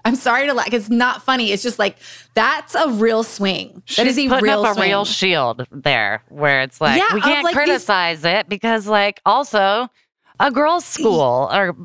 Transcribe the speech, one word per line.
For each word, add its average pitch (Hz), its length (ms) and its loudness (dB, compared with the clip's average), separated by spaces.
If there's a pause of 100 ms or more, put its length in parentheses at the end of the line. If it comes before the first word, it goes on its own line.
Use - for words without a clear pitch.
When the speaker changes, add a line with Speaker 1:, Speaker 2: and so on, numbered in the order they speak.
Speaker 1:
I'm 240 100 2
sorry 254 320 0
to 285 80 0
laugh, 226 180 -2
it's 214 160 -2
not 247 360 0
funny. 247 260 0
It's 196 140 -2
just 240 120 -4
like, 196 200 -2 (380)
that's 269 420 0
a 320 140 2
real 226 340 0
swing. 196 580 -6 (140)
That 240 100 2
Speaker 2:
She's 262 100 0
Speaker 1:
is - 20 0
a 277 100 0
Speaker 2:
putting 247 160 2
Speaker 1:
real 269 200 2
Speaker 2:
up 208 120 0
a 220 40 -2
real 202 240 0
Speaker 1:
swing. - 80 -6
Speaker 2:
shield 131 600 -2
there, 113 560 -2
where 143 340 0
it's 131 180 -8
like, 147 180 2
Speaker 1:
Yeah, 415 140 2
Speaker 2:
we 208 60 0
Speaker 1:
of, 196 60 -2
Speaker 2:
can't 285 180 0
Speaker 1:
like, 339 140 0
these 294 80 0
Speaker 2:
criticize 180 600 -2
it 180 240 0
because, 208 380 -2
like, 202 400 0
also 214 640 2 (500)
a 277 140 2
girls' 302 320 0
school 139 680 0
or, 180 220 0 (100)